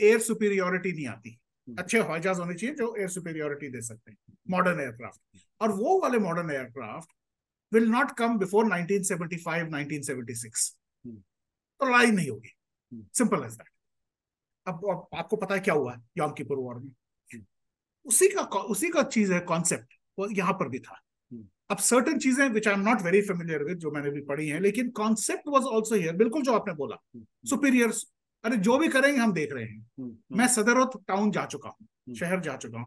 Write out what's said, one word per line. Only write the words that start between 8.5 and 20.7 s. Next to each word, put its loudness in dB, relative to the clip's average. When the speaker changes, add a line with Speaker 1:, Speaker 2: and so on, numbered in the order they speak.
Speaker 1:
nineteen 0
seventy-five, -4
nineteen -6
seventy-six। -6
Speaker 2:
हम्म। -16
Speaker 1:
तो 0
लड़ाई 6
नहीं 2
होगी। -12
Speaker 2:
हम्म। -14
Speaker 1:
Simple 2
as -10
that। -20
अब, -4
अब -4
आपको -4
पता -2
है 0
क्या 2
हुआ -2
यॉम 0
किपुर -6
वॉर -6
में? -14
Speaker 2:
हम्म। -16
Speaker 1:
उसी 4
का, -2
उसी -2
का 2
चीज 0
है 2
कॉन्सेप्ट, -4
वो -4
यहाँ 0
पर -4
भी -8